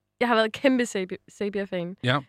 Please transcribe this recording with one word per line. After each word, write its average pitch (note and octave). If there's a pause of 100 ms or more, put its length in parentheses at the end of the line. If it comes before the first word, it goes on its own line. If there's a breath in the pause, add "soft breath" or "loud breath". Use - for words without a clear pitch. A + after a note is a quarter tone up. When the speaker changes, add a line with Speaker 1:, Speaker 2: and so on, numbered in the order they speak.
(200)
Speaker 1:
jeg A#3+
har A#3+
været A3
kæmpe C4
Sabi-, F#3+
Sabia-fan. G3
Speaker 2:
Ja. B2+